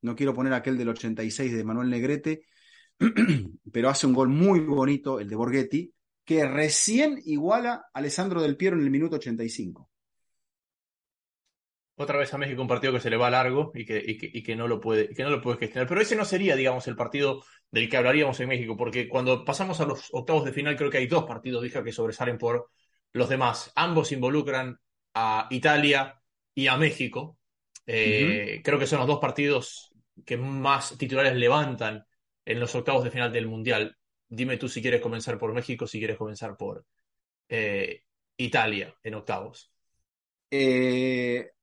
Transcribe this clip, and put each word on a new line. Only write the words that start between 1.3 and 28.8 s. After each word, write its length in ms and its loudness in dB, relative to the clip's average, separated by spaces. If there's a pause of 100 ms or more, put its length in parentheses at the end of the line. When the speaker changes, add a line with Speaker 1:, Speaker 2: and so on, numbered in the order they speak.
Speaker 1:
seis 240 -2
de 100 -2
Manuel 260 -2
Negrete, 540 -2 (540)
<clears throat> 760 2
pero 180 4
hace 160 2
un 80 6
gol 140 6
muy 320 6
bonito, 600 0
el 80 -8
de 80 -4
Borghetti, 560 0 (320)
que 220 4
recién 800 2
iguala 480 0
a 220 -10
Alessandro 460 -2
Del 160 2
Piero 200 2
en 60 2
el 80 2
minuto 260 0
ochenta 280 -4
y 40 -4
cinco. 420 -10 (2000)
Speaker 2:
Otra 200 -2
vez 160 -2
a 40 -6
México 220 -4
un 80 -2
partido 240 2
que 80 0
se 80 -4
le 80 2
va 140 4
largo 440 2
y 120 -10
que, 100 -4 (100)
y 120 -6
que, 120 -10
y 120 -10
que 120 -6
no 140 -4
lo 100 0
puede, 320 2
y 40 -14
que 80 -4
no 80 -2
lo 100 0
puede 160 -2
gestionar. 320 -4
Pero 140 2
ese 120 2
no 120 0
sería, 280 2
digamos, 340 0
el 60 -6
partido 480 -2 (280)
del 180 0
que 80 0
hablaríamos 420 4
en 120 -2
México, 260 -2
porque 320 -2
cuando 380 2
pasamos 340 -2
a 60 2
los 260 -6
octavos 320 0
de 80 -4
final 240 -2
creo 140 0
que 80 2
hay 80 2
dos 180 2
partidos, 380 -6
Vija, 200 -6
que 100 -6
sobresalen 440 -2
por 340 -2 (420)
los 180 0
demás. 460 0
Ambos 360 2
involucran 640 -2 (360)
a 360 0
Italia 720 2 (340)
y 120 0
a 100 4
México. 600 -2 (480)
Eh, 720 2
Speaker 1:
Ujú. 60 -16
Speaker 2:
creo 160 2
que 80 0